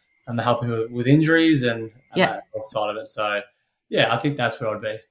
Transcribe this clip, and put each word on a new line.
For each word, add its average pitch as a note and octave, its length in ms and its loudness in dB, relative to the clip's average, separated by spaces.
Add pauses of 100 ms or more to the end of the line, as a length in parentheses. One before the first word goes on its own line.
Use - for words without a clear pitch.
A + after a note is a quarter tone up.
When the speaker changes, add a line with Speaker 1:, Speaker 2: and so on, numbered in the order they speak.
(260)
Speaker 1:
and A#2 120 -4
the A2 40 -2
helping A#2+ 280 2
with, A2+ 200 -2
with A#2+ 160 -2
injuries D#3 560 4
and, A#2 200 -2
and A2 100 -12 (240)
Speaker 2:
Yeah. B2+ 240 0 (140)
Speaker 1:
that G#2+ 100 -8
side G#2 240 -4
of G#2 80 -6
it. A2 120 -12
So, G#2 340 -4 (480)
yeah, A#2 240 2
I - 20 0
think C#3+ 220 -2
that's A#2+ 220 -2
where A2+ 140 -2
I'd G#2 60 -10
be. G#2+ 160 -6 (140)